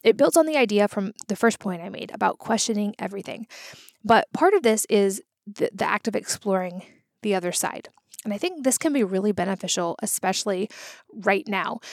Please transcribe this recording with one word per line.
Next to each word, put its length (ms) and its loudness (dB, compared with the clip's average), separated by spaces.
it 160 6
builds 180 4
on 80 6
the 140 0
idea 300 4
from 240 -4
the 80 -2
first 220 2
point 220 -6
I 80 -12
made 240 -12
about 260 0
questioning 600 -2
everything. 480 -8
But 300 4
part 180 4
of 100 4
this 280 2
is 320 2
the, 260 -2
the 160 -2
act 180 -2
of 80 -2
exploring 720 -4
the 120 0
other 180 -2
side. 360 -6
And 100 -6
I 40 -8
think 240 -6
this 140 2
can 160 0
be 120 2
really 280 0
beneficial, 720 -2
especially 640 -2
right 380 0
now, 320 -4